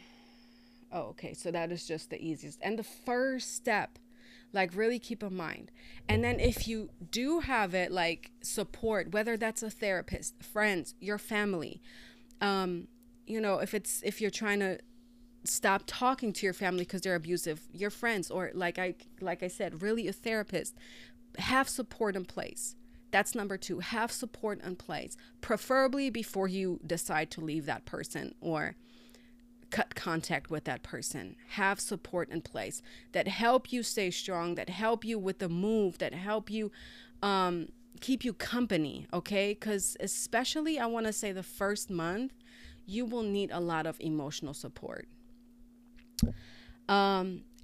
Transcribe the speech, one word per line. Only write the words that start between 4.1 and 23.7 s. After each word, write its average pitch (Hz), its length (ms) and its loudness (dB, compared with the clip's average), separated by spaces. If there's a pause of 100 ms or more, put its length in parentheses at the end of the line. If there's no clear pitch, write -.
like, 185 220 2
really 226 240 4
keep 226 240 -6
in 185 120 -4
mind. - 360 -4 (380)
And 220 140 6
then 240 160 4
if 240 280 4
you 220 220 -2 (220)
do 277 280 2
have 233 340 2
it, 180 180 2
like, 170 400 2 (100)
support, 196 720 0
whether 214 260 2
that's 226 260 -2
a 214 60 -4
therapist, - 760 -2
friends, 208 560 2
your 208 180 -2
family, 208 640 0 (600)
um, 185 460 2 (380)
you 220 140 -2
know, 202 200 4
if 196 140 0
it's, - 300 -2
if - 160 -2
you're 202 120 2
trying 202 280 2
to 190 200 2 (640)
stop 196 440 4
talking 247 460 2
to - 120 -2
your 185 80 4
family 180 320 2
'cause 180 160 -4
they're 185 140 2
abusive, 165 460 0 (120)
your 196 160 -2
friends, 208 400 0
or 185 240 -2
like 175 240 0
I, 185 180 0 (260)
like 180 200 -2
I 180 60 -2
said, 170 340 -4
really 214 260 2
a 196 60 -2
therapist, 220 640 -2 (600)
have 262 320 4
support 214 460 0
in 185 100 -2
place. - 500 -6 (360)
That's 202 240 6
number 202 220 -2
two, 185 220 -4